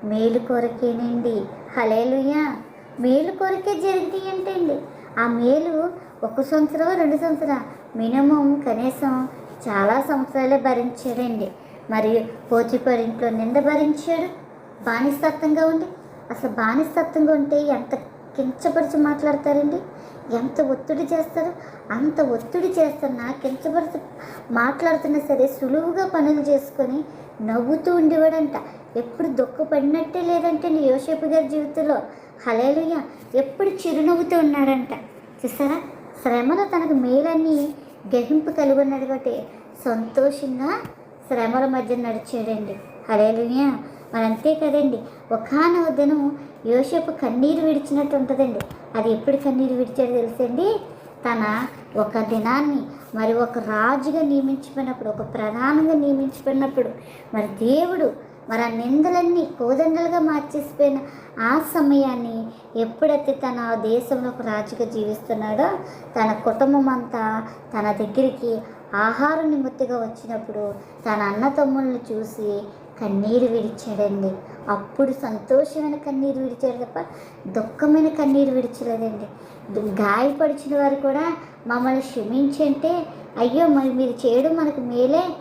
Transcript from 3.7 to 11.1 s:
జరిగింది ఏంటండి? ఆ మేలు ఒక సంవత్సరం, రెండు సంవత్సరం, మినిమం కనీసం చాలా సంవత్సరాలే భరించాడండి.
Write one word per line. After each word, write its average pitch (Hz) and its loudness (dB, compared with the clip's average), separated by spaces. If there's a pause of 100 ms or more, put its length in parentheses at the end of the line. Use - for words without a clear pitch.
జరిగింది 381 0
ఏంటండి? 381 -2 (380)
ఆ 233 2
మేలు 311 2 (360)
ఒక 226 -2
సంవత్సరం, 311 2
రెండు 311 2
సంవత్సరం, 294 0 (300)
మినిమం 277 4
కనీసం 254 0 (420)
చాలా 208 4
సంవత్సరాలే 269 2
భరించాడండి. 240 -2 (400)